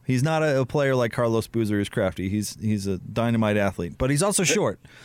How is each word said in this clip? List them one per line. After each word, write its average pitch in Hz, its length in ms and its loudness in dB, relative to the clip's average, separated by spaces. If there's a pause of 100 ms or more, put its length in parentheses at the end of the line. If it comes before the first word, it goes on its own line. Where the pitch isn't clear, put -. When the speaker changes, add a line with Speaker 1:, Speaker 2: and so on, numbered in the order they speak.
Speaker 1:
He's 127 180 0
not 156 200 2
a, 143 180 2
a 127 60 0
player 139 300 2
like 120 160 0
Carlos 113 340 0
Boozer 107 300 0
who's 101 120 0
crafty. 95 400 -2
He's, 104 320 -4
he's 104 260 -2
a 95 120 -2
dynamite 110 580 0
athlete, 98 420 -2
but 131 120 0
he's 147 120 2
also 202 200 0
Speaker 2:
Th- 208 120 2
Speaker 1:
short. 139 260 0 (240)